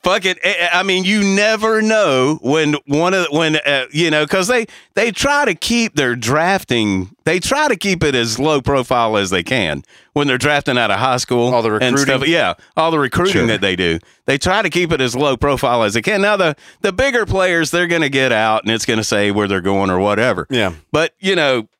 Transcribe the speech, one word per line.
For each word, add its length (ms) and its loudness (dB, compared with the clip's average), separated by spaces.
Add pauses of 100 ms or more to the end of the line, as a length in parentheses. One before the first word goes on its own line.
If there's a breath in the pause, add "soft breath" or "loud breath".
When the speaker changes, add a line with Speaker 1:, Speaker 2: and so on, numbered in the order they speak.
Speaker 1:
Fuck 220 0
it. 200 -2
I, 240 0 (100)
I 40 -2
mean, 200 0
you 180 0 (140)
never 460 0
know 600 2
when 340 0 (100)
one 280 0
of, 180 0
when, 260 0
uh, 340 -2
you 180 0
know, 160 2
'cause 220 -2
they, 200 0 (260 loud breath)
they 180 0
try 320 0
to 120 0
keep 400 -2
their 200 0
drafting, 920 0 (160)
they 140 0
try 280 -2
to 80 0
keep 280 -2
it 120 0
as 240 -2
low 220 2
profile 560 0
as 140 0
they 120 0
can 400 -2 (300 soft breath)
when 140 0
they're 100 0
drafting 400 0
out 140 2
of 80 0
high 180 0
school 360 0
Speaker 2:
All 80 2
the 140 0
Speaker 1:
and 240 0
stuff. 220 0
Speaker 2:
recruiting. 120 0
Speaker 1:
Yeah, 200 0 (240 soft breath)
all 140 2
the 80 0
recruiting 340 0
Speaker 3:
Sure. 140 0
Speaker 1:
that 120 0
they 160 0
do. 240 0 (280 soft breath)
They 100 0
try 240 0
to 80 -2
keep 240 -2
it 80 -2
as 140 -2
low 200 0
profile 480 0
as 120 -2
they 80 0
can. 180 0
Now, 160 2
the, 180 0 (260 loud breath)
the 120 0
bigger 320 0
players, 460 0
they're 160 0
gonna 200 0
get 240 0
out 320 2
and 80 -2
it's 140 -2
gonna 180 0
say 280 0
where 160 0
they're 140 0
going 280 0
or 100 0
whatever. 500 0
Speaker 2:
Yeah. 240 0 (200)
Speaker 1:
But, 260 0
you 160 -2
know 320 0 (120)